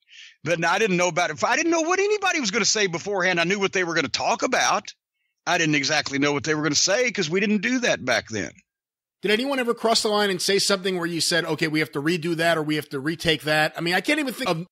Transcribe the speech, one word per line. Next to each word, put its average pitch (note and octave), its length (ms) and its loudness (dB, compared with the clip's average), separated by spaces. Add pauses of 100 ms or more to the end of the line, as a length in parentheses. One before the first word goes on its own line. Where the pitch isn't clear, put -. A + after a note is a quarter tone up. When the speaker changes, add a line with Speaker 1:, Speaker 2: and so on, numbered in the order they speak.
(440)
Speaker 1:
But E3 180 -2
I E3+ 160 2
didn't G3 200 2
know F3+ 100 2
about E3+ 220 0
it. D3+ 80 -10
If G#3+ 60 -2
I A3+ 120 2
didn't E4 160 2
know E4+ 80 2
what E4+ 180 0
anybody G4 420 0
was A3 100 -2
gonna G3 160 0
say G#3 220 0
beforehand, F3+ 520 -2
I E3+ 40 2
knew F#3+ 140 0
what G3 140 0
they F#3 120 0
were E3 100 -4
gonna D#3 140 0
talk D#3+ 340 -2
about. E3+ 500 0 (540)
I E3+ 100 0
didn't D#3+ 200 2
exactly C#3 420 0
know D3 160 2
what C#3 100 -4
they D3+ 100 0
were D3+ 80 -2
gonna D3+ 120 0
say A#3 360 2
'cause F3 200 -2
we F#3 100 2
didn't G#3 220 2
do B3 160 0
that D#3 260 -2
back A#2 240 0
then. F#2+ 240 -6 (680)
Speaker 2:
Did G3 120 0
anyone C4 260 0
ever A#3+ 160 0
cross A3+ 280 0
the A3+ 80 0
line G#3 200 2
and F3+ 100 -2
say G3 200 2
something F#3+ 360 0
where E3+ 80 -2
you E3+ 160 -2
said, E3 240 0
"Okay, D#3+ 220 -2
we D#3 140 0
have D3+ 100 -2
to D3 100 -4
redo E3 360 0
that E3 200 2
or D#3+ 60 0
we D3+ 140 0
have D3 140 -4
to C#3+ 100 -6
retake D#3+ 420 0
that"? D#3 340 2
I - 40 -6
mean, E3+ 140 0
I F#3+ 60 2
can't D4 200 0
even C4 120 -2
think C4 160 -6
of F3 240 0